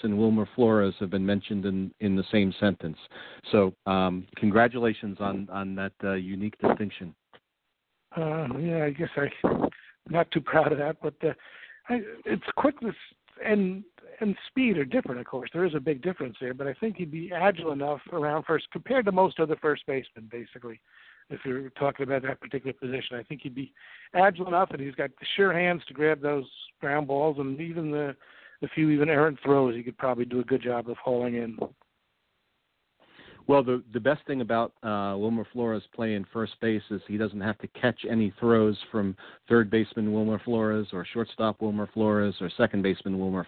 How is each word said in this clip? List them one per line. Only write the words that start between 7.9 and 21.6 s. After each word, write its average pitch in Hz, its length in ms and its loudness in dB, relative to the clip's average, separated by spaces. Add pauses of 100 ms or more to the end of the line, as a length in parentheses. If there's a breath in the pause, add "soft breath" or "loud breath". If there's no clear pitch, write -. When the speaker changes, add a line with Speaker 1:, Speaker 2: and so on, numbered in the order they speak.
Speaker 2:
Uh, 160 300 -2 (120)
yeah, 165 260 0
I 147 40 2
guess 143 260 -2
I'm - 540 0 (400 loud breath)
not 165 220 2
too 160 100 0
proud 151 300 4
of 143 80 0
that, 151 200 -4
but, 151 140 -6 (100)
uh, 151 100 0 (560 loud breath)
I, 240 120 0 (240)
it's - 160 -2 (160)
quickness 233 380 0 (500)
and 196 380 0 (360)
and 208 160 0 (120)
speed 240 300 2
are 139 80 0
different, 127 340 -2
of 120 60 -12
course. 120 280 -8
There 170 120 0
is 156 100 -2
a 147 40 -2
big 135 220 -2
difference 151 380 -6
there, 127 140 -6
but 139 140 -6
I 139 60 -4
think 220 240 -4
he'd 165 140 -8
be 165 220 -8
agile 165 380 0
enough 143 300 -4 (100)
around 151 320 -2
first 156 280 0
compared 240 340 -2
to 202 60 2
most 185 280 2
other 156 220 0
first 147 240 0
basemen, 123 460 -8
basically, 120 480 -14 (500 soft breath)
if - 160 -10
you're 131 260 -4